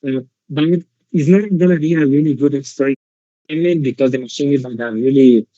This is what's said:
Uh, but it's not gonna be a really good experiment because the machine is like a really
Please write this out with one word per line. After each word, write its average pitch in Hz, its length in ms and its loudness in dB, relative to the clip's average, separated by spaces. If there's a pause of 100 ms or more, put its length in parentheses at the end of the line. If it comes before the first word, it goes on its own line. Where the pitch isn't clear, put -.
Uh, 131 140 -4 (280)
but 151 140 -4 (480)
it's 151 180 0
not 196 160 4 (120)
gonna 175 220 2
be 151 140 -2
a 156 120 0
really 147 300 0
good 135 200 -2
experiment 139 420 -4 (840)
because 131 280 -2
the 127 80 -4
machine 143 340 -4
is 135 100 0
like 123 160 -12
a 117 120 -6
really 123 560 4 (100)